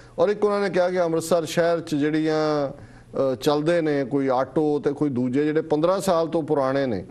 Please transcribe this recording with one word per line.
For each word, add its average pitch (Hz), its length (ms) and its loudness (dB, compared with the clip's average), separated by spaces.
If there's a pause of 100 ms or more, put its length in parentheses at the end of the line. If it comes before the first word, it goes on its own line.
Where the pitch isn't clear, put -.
(200)
ਔਰ 180 100 4
ਇੱਕ 208 160 0
ਉਹਨਾਂ 202 160 0
ਨੇ 196 80 0
ਕਿਹਾ 180 200 2
ਕਿ 180 120 0
ਅੰਮ੍ਰਿਤਸਰ 165 440 0
ਸ਼ਹਿਰ 170 340 0
'ਚ - 160 -6
ਜਿਹੜੀਆਂ, 151 760 0
ਅ, - 640 -6
ਚੱਲਦੇ 151 460 0
ਨੇ 147 220 0
ਕੋਈ 135 240 -2
ਆਟੋ 143 520 0
ਤੇ 143 120 -2
ਕੋਈ 143 180 -2
ਦੂਜੇ 127 360 0
ਜਿਹੜੇ 156 160 0
ਪੰਦਰਾਂ 160 400 0
ਸਾਲ 165 260 2
ਤੋਂ 160 160 -2
ਪੁਰਾਣੇ 139 420 0
ਨੇ, 101 260 -4